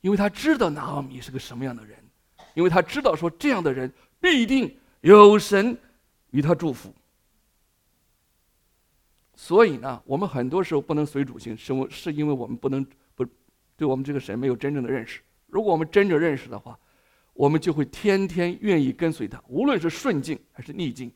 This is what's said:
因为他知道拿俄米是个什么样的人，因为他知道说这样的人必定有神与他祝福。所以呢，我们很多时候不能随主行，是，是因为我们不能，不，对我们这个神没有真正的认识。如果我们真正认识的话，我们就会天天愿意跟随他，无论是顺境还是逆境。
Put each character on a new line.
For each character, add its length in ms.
因 80
为 60
他 120
知 300
道 120
拿 220
俄 100
米 180
是 120
个 60
什 180
么 80
样 100
的 100
人， 140
因 80
为 80
他 120
知 180
道 160
说 140
这 180
样 140
的 100
人 200
必 260
定 300
有 380
神 380
与 120
他 120
祝 180
福。 220
所 320
以 120
呢， 280
我 100
们 120
很 200
多 140
时 120
候 60
不 140
能 100
随 200
主 140
行， 180
是， 180
是 220
因 140
为 60
我 140
们 100
不 120
能， 180
不， 120
对 100
我 100
们 80
这 80
个 80
神 180
没 80
有 100
真 160
正 100
的 80
认 160
识。 140
如 160
果 100
我 40
们 140
真 180
正 100
认 180
识 120
的 100
话， 200
我 160
们 120
就 100
会 140
天 420
天 360
愿 200
意 100
跟 200
随 160
他， 200
无 180
论 120
是 120
顺 320
境 160
还 100
是 100
逆 180
境。 260